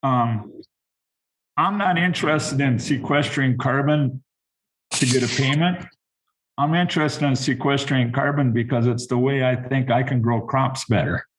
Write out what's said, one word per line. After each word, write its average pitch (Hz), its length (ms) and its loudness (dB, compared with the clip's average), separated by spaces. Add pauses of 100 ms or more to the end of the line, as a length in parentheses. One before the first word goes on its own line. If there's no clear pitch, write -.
Um, 120 580 -2 (960)
I'm 185 200 0
not 185 200 2
interested 156 600 0
in 131 180 2
sequestering 135 800 0
carbon 139 640 0 (720)
to - 140 0
get 127 180 2
a 110 180 -2
payment. 156 440 0 (720)
I'm 151 180 0
interested 170 500 0
in 139 100 2
sequestering 135 760 0
carbon 139 400 0
because 117 340 0
it's 120 220 0
the 123 100 -2
way 135 260 0
I 127 120 2
think 131 340 -4
I 135 140 2
can 131 180 0
grow 117 200 0
crops - 440 -2
better. - 400 0 (140)